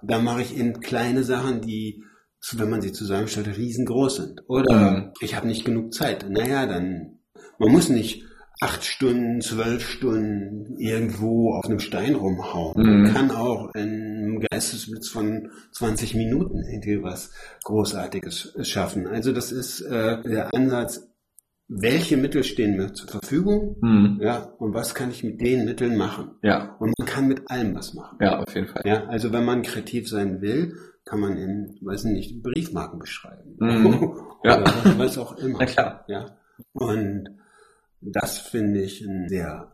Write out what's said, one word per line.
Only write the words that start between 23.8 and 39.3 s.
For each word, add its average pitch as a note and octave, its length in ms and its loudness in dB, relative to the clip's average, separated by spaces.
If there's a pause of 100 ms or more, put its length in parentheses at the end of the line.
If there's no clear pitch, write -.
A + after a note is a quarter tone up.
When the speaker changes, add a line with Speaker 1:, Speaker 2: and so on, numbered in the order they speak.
Speaker 2:
Mhm. G#2 400 6
Speaker 1:
ja, A#2+ 220 0 (160)
und G#2+ 140 -2
was A#2 200 -4
kann B2 160 -4
ich - 140 -10
mit A2+ 180 -6
den B2 240 4
Mitteln A#2+ 320 0
machen? - 340 -2 (120)
Speaker 2:
Ja. - 360 2
Speaker 1:
Und A2 180 0
man - 100 -4
kann C3+ 200 0
mit C3+ 220 0
allem A#2 260 -2
was - 180 -10
machen. - 280 -16
Speaker 2:
Ja, G2 180 2
auf - 140 -8
jeden F#2 140 -2
Fall. - 180 -8
Speaker 1:
Ja, G#2+ 220 0
also A2+ 260 -2
wenn A#2+ 120 2
man B2 180 0
kreativ A2 440 -6
sein G2 340 -2
will, C#3 340 -2 (300)
kann G#2+ 140 -4
man G2+ 180 -2
in, G2 440 -6
weiß G2 240 -6
nicht, G#2 380 -4
Briefmarken B2 560 -6
beschreiben. - 600 -16
Speaker 2:
Mhm. A2+ 260 6
Speaker 1:
<laughs> - 580 2
Oder A2+ 160 8
Speaker 2:
Ja. G2+ 40 2
Speaker 1:
was, A2+ 360 6
was B2+ 180 2
auch A#2+ 200 -10
immer. C3 220 -4
Speaker 2:
Na B2+ 60 4
klar. - 420 0
Speaker 1:
Ja. - 300 -10 (360)
Und G#2 560 -2 (720)
das - 360 -4
finde G#2 440 0
ich F#2+ 260 -8
einen F#2 220 -6
sehr E2+ 440 -6